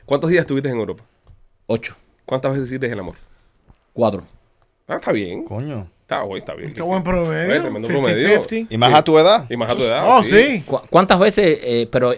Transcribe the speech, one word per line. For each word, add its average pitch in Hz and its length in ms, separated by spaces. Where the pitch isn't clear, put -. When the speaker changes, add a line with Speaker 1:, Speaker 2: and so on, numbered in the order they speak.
Speaker 1:
¿Cuántos 143 240
días 170 120
estuviste 139 280
en 123 80
Europa? 98 260
Speaker 2:
Ocho. - 300
Speaker 1:
¿Cuántas 135 280
veces 139 140
hiciste 131 240
el 107 80
amor? 87 160
Speaker 2:
Cuatro. 104 300
Speaker 1:
Ah, - 60
está - 160
bien. 101 320
Speaker 3:
Coño. 120 460
Speaker 1:
Está 104 200
bueno, 98 160
está - 160
bien. - 160
Speaker 4:
Está 156 140
buen 180 200
promedio. 170 480
Speaker 1:
Oye, - 80
tremendo 107 300
Speaker 4:
Fifty 139 120
Speaker 1:
promedio. 135 400
Speaker 4:
fifty. 226 320
Speaker 3:
Y 113 40
más 120 160
a 156 100
tu 156 160
edad. 180 300
Speaker 1:
Y 120 80
más 113 120
a 120 60
tu - 80
edad, 120 240
Speaker 4:
Oh, 233 160
Speaker 1:
sí. 170 60
Speaker 4:
sí. 139 60
Speaker 2:
¿Cu-, 131 140
cuántas 185 300
veces? 196 420
Eh, 117 300
pero, 123 260